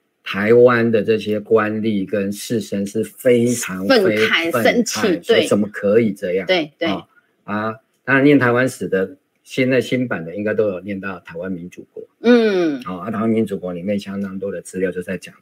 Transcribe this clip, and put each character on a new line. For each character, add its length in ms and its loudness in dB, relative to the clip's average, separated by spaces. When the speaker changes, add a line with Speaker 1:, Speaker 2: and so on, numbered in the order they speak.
Speaker 1:
台 280 0
湾 380 6
的 100 2
这 160 2
些 220 -4
官 420 0
吏 240 0
跟 280 -4
士 280 -4
绅 240 -4
是 200 -4
非 420 0
常 400 -4
Speaker 2:
愤 160 4
慨、 480 2
Speaker 1:
非-， 0 -
愤 340 2
慨， 180 -4
Speaker 2:
生 180 0
气， 20 -16
Speaker 1:
说 260 2
怎 80 2
么 120 0
可 320 2
以 120 0
这 200 -6
样？ 160 -2
Speaker 2:
对。 280 0
对， 120 -4
对。 0 -
Speaker 1:
啊， 180 -6
啊， 300 -4
当 120 2
然 80 4
念 120 8
台 140 4
湾 180 2
史 200 -8
的， 280 -2
现 260 -2
在 100 4
新 280 -2
版 160 -6
的 100 -10
应 80 -6
该 100 -2
都 180 2
有 100 -6
念 200 -8
到 200 -10
台 180 -18
湾 140 -6
民 180 -10
主 220 -18
国。 100 -14
Speaker 2:
嗯。 600 4
Speaker 1:
好， 140 -10
啊， 140 -8
台 100 -4
湾 80 0
民 160 2
主 140 -6
国 140 -8
里 100 -8
面 160 -2
相 220 -8
当 180 -8
多 140 -6
的 100 -10
资 160 -12
料 120 -2
就 120 -8
在 160 -8
讲 240 -18